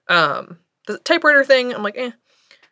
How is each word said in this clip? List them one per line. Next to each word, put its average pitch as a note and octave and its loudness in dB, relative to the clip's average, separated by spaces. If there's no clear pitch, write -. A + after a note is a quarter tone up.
um, E3+ -2
the G#3 -10
typewriter D4+ 2
thing, B3+ 2
I'm G#3+ -10
like, G#3 -8
eh. B3 -8